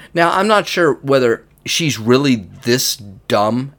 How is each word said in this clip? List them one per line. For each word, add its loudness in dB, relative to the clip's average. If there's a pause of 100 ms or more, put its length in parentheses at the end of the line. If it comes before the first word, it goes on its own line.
(140)
Now, 2
I'm 0
not 2
sure 0
whether 0 (220)
she's -4
really 2
this -4
dumb -4